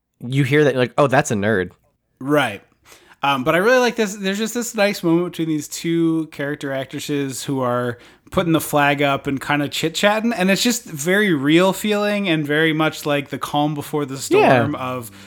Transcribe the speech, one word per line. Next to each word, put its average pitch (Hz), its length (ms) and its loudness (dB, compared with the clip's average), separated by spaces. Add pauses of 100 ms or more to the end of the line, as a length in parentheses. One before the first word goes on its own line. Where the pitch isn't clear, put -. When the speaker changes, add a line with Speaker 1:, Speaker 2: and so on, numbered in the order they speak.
(200)
Speaker 1:
you 135 240 0
hear 147 200 4
that, 131 120 2
like, 123 200 0
"Oh, 147 120 4
that's 131 220 2
a 120 40 0
nerd." 98 380 0 (480)
Speaker 2:
Right. 131 420 0 (600)
Um, 139 220 0
but 160 100 2
I 170 40 4
really 233 200 4
like 247 180 0
this. 214 180 -2
There's 196 240 -4
just 220 160 -6
this 233 220 -6
nice 202 260 0
moment 170 300 2
between 160 160 -4
these 151 200 -4
two 165 600 -2
character 143 440 -6
actresses 135 680 -6
who 139 180 -4
are 123 380 -2 (320)
putting 175 220 0
the 151 80 4
flag 143 420 2
up 139 240 0
and 135 140 -4
kinda 147 280 0
chit-chatting, 208 640 0
and 185 180 0
it's 190 120 2
just 240 220 0
very 180 500 0
real 160 380 4
feeling 208 560 -2
and 156 180 0
very 156 260 2
much 156 340 -2
like 143 240 -2
the 135 80 -8
calm 147 360 -2
before 147 320 -4
the 131 120 -10
storm 147 560 4
Speaker 1:
Yeah. 127 40 -8
Speaker 2:
of, 127 320 -8 (160)